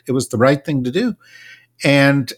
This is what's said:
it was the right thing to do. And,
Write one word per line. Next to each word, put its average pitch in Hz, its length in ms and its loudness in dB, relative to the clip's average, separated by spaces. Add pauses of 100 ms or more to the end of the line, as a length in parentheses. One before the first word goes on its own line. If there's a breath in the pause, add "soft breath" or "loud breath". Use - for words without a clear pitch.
it 139 40 -4
was 127 180 -4
the 123 80 -6
right 139 280 2
thing 139 180 -2
to 123 80 -6
do. 208 240 -2 (680 loud breath)
And, 139 540 2